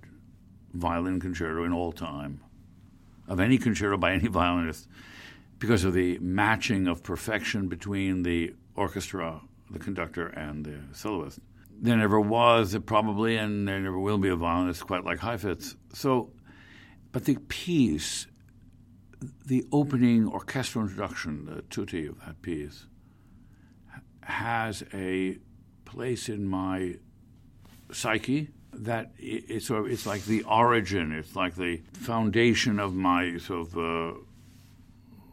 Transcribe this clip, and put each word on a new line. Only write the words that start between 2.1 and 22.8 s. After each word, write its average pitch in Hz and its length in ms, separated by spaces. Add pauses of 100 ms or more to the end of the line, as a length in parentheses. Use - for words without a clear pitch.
of 92 120
any 120 180
concerto 104 400
by 87 160
any 95 140
violinist, 87 600 (680)
because 107 260
of 95 100
the 90 260
matching 101 680
of 85 140
perfection 98 680
between 95 540
the 85 320 (220)
orchestra, 87 680 (300)
the 90 80
conductor, 85 480
and 76 360
the 73 140 (160)
soloist. 82 460 (420)
There 117 160
never 107 220
was, 113 560
uh, 107 60
probably, 110 560
and 104 300
there 98 120
never 95 200
will 104 200
be 95 100
a 92 60
violinist 85 500
quite 90 180
like 87 160
Heifetz. 101 560 (180)
So, 131 380 (800)
but 127 140
the 131 120 (100)
piece, 117 800 (1160)
the 127 260
opening 123 560
orchestral 117 580
introduction, 92 600
the 78 180
tutti 92 420
of 73 140
that 80 240
piece, 73 420 (1400)